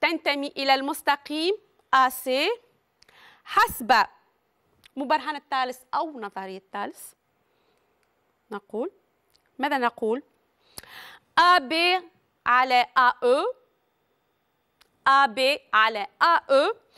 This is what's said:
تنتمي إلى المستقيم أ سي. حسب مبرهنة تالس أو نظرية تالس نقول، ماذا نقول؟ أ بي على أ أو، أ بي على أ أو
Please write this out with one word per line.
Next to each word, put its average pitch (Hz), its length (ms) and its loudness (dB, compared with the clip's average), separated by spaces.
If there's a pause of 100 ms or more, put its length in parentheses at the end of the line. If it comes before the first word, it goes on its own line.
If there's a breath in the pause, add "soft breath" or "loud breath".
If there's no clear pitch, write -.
تنتمي 285 460 -2
إلى 269 280 0
المستقيم 285 800 -4 (360)
أ 262 160 4
سي. 269 400 -2 (960 soft breath)
حسب 240 600 0 (920)
مبرهنة 294 460 -4 (100)
تالس 262 280 -6 (140)
أو 302 260 -6
نظرية 190 420 -12 (120)
تالس - 420 -12 (1400)
نقول، 220 400 -10 (680)
ماذا 285 180 -4
نقول؟ 240 460 -4 (1160 loud breath)
أ 359 180 6
بي 339 440 0 (440)
على 247 420 2 (100)
أ 247 160 4 (100)
أو، 302 300 0 (1500)
أ 269 180 6
بي 262 340 0 (140)
على 214 340 0 (140)
أ 294 40 2
أو 330 500 2 (220 loud breath)